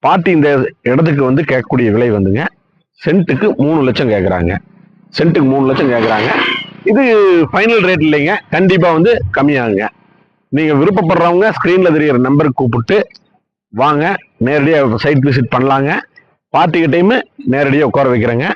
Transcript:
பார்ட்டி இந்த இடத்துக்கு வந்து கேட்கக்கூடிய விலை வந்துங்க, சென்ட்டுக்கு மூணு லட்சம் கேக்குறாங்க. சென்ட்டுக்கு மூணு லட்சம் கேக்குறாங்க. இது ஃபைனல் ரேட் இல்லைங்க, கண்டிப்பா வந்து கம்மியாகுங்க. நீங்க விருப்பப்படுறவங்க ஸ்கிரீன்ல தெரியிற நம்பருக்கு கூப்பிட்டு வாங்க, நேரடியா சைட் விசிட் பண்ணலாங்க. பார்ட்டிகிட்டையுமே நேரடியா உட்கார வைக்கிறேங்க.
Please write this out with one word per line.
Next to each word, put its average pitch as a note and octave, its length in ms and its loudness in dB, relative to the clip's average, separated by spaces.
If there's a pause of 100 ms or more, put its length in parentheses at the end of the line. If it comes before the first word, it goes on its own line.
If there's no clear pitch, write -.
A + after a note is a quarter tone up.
பார்ட்டி E3+ 280 0
இந்த D3+ 180 2 (320)
இடத்துக்கு C#3+ 420 0
வந்து C3 180 0
கேட்கக்கூடிய B2 500 -2
விலை A#2 200 0
வந்துங்க, G2+ 300 0 (600)
சென்ட்டுக்கு E3+ 540 0
மூணு D3+ 280 0
லட்சம் B2+ 260 -2
கேக்குறாங்க. F2+ 420 0 (640)
சென்ட்டுக்கு D#3+ 300 0
மூணு C3+ 220 0
லட்சம் C3 260 0
கேக்குறாங்க. A2 360 0 (560)
இது A#3+ 200 2 (500)
ஃபைனல் G#3+ 300 2
ரேட் F3+ 200 0
இல்லைங்க, D3+ 340 0 (120)
கண்டிப்பா F3+ 420 2
வந்து F3+ 300 2 (120)
கம்மியாகுங்க. A#2+ 540 0 (600)
நீங்க D3+ 240 0
விருப்பப்படுறவங்க F3 760 2
ஸ்கிரீன்ல F3+ 380 0
தெரியிற D3+ 320 2
நம்பருக்கு C#3 440 0
கூப்பிட்டு B2 440 -2 (680)
வாங்க, D3 420 -2 (240)
நேரடியா C#3 560 0
சைட் C#3 300 0
விசிட் C3 300 -2
பண்ணலாங்க. C3+ 360 0 (680)
பார்ட்டிகிட்டையுமே E3+ 640 0 (280)
நேரடியா C#3 320 0
உட்கார C3 340 0
வைக்கிறேங்க. A#2+ 400 -2